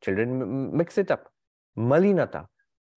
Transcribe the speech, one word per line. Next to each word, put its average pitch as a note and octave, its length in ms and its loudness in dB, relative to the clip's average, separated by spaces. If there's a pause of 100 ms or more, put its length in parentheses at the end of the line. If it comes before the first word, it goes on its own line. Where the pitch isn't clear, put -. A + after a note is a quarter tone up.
children A#2 380 -2
m-, - 20 -4
m-, A#2 340 -6
mix E3+ 200 -2
it G3 140 0
up. - 200 -4 (460)
Malinata. C#3 720 2 (520)